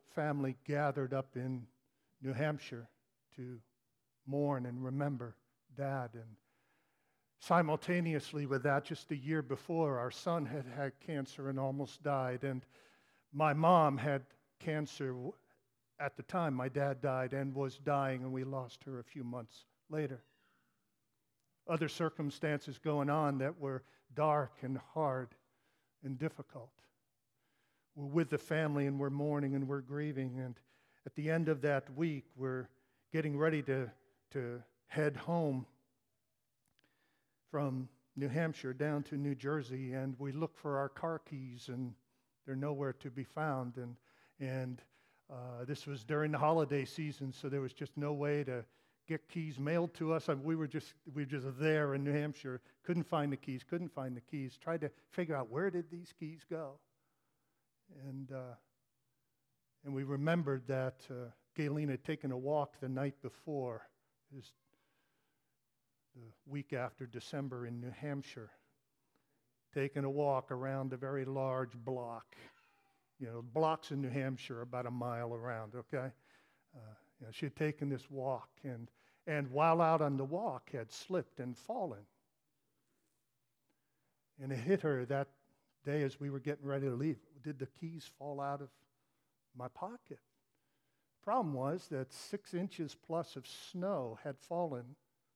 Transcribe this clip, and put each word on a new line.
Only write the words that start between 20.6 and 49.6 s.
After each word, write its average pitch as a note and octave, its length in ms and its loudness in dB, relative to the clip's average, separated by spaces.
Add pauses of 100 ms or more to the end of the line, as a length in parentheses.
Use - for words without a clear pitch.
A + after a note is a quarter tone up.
Other D#3+ 220 2
circumstances D3+ 880 -2
going D3 320 2
on D3 300 4
that D#3+ 200 0
were C3+ 240 -4 (320)
dark D3 460 4
and C3 160 -2 (160)
hard C3 420 0 (680)
and C3+ 140 -4
difficult. C3+ 540 -8 (1200)
We're C#3+ 100 -6
with D#3 240 4
the D3 80 2
family D3+ 480 2
and C#3 120 2
we're C#3 120 2
mourning C#3+ 460 2
and C3+ 120 2
we're C#3 140 0
grieving. C3 580 -2
And B2+ 160 -6 (500)
at - 100 -10
the D#3 140 -2
end D#3+ 200 4
of C#3+ 120 2
that C#3 320 2
week, D3+ 320 0 (120)
we're B2+ 320 -2 (420)
getting D3+ 260 2
ready D#3 260 4
to, C3 280 0 (400)
to A#2+ 320 -4 (240)
head D3+ 280 2
home D3 500 0 (1800)
from C3 380 -2 (280)
New C#3 120 0
Hampshire C#3+ 460 0
down D3 300 0
to D3+ 120 -6
New C#3+ 200 0
Jersey, C3 580 -2
and C3+ 240 -2
we C#3 140 -4
look D#3 260 -2
for C#3+ 220 0
our C#3 100 2
car E3 300 -2
keys, C3 500 -10
and B2 240 -4 (520)
they're C3+ 100 -4
nowhere C#3 380 0
to C3 180 -8
be C3 120 -4
found. C3 540 0
And, A#2+ 180 -8 (440)
and, C3 420 -2 (500)
uh, B2 340 -10
this C#3+ 200 -6
was C3+ 180 -6
during D3+ 280 2
the C#3+ 80 2
holiday D3 440 6
season, C#3 480 -4
so - 180 -6
there C#3 120 0
was B2+ 120 -4
just - 220 -8
no D3 160 0
way D3 340 2
to B2 200 -4 (420)
get D#3+ 220 -2
keys D#3 300 -4
mailed E3+ 340 4